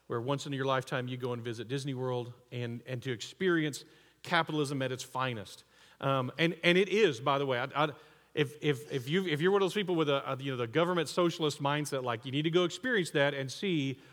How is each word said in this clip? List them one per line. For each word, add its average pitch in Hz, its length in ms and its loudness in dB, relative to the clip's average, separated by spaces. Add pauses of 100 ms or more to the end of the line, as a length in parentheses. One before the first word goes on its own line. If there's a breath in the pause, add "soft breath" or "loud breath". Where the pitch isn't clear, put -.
where 120 140 -4
once 131 260 -4
in 147 60 -6
your 135 120 -4
lifetime 131 440 0
you 127 80 -6
go 123 160 -4
and 120 100 -6
visit 117 240 -6
Disney 135 280 -4
World 123 380 -4 (200)
and, 120 340 -6
and 127 160 -6
to 131 80 -6
experience 151 760 0 (380 soft breath)
capitalism 151 580 0
at 131 120 -2
its 123 100 -6
finest. 127 600 -6 (360 soft breath)
Um, 135 380 2
and, 170 240 4
and 175 140 6
it 190 120 4
is, 175 320 4
by 139 180 2
the 143 80 0
way, 127 120 2
I, 127 160 0
I, 151 140 2 (460 loud breath)
if, 143 260 0
if, 143 320 -2
if 127 160 -4
you, 185 180 2
if 151 140 0
you're 180 100 4
one 196 120 4
of - 20 4
those 180 80 0
people 185 240 0
with 156 140 2
a, 139 200 0
a, 135 80 -2
you 139 120 -4
know, 127 80 -4
the 120 80 0
government 165 420 2
socialist 165 540 0
mindset, 139 420 0
like, 117 220 -2
you 127 60 -6
need 143 100 0
to 170 80 2
go 180 140 4
experience 208 480 0
that 143 200 4
and 135 180 -6
see 143 480 0 (140 loud breath)